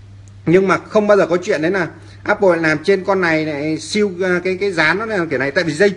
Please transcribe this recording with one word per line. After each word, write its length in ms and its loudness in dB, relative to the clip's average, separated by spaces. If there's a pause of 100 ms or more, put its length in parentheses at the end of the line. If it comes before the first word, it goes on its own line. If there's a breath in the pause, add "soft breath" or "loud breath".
(460)
Nhưng 220 4
mà 100 2
không 280 0
bao 100 6
giờ 100 4
có 160 0
chuyện 200 -2
đấy 80 0
là 180 -2 (340 loud breath)
Apple 340 2
làm 280 0
trên 200 0
con 160 0
này 260 0
lại 320 -4
siêu, 320 -2 (120)
à, 220 0
cái, 120 -2
cái 160 -2
dán 260 2
nó 80 -4
là 240 -2
kiểu 80 -2
này. 120 -2
Tại 140 0
vì 80 -4
dây 240 2